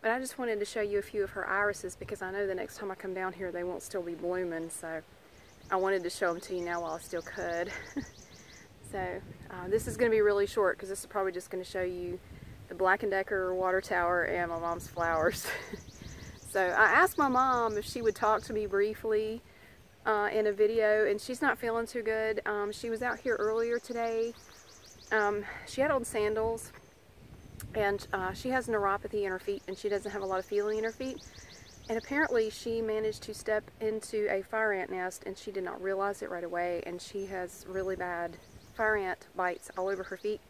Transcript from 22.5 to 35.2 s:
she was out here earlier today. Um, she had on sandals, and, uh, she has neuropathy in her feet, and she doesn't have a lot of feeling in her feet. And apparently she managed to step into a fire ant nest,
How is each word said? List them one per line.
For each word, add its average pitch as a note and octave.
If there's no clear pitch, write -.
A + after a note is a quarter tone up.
she A#3
was A3+
out A#3
here A#3
earlier A#3
today. A#3
Um, G#3
she -
had D4
on B3+
sandals, A3
and, G3+
uh, F#3+
she B3+
has B3+
neuropathy G3+
in G3
her F#3
feet, G3+
and F#3+
she G#3
doesn't G3+
have G3+
a G3
lot F#3+
of F#3
feeling G#3
in A3
her A3+
feet. C4
And A3+
apparently B3
she A3+
managed G#3+
to G#3+
step G#3+
into G#3+
a G3
fire A3
ant F#3+
nest, F#3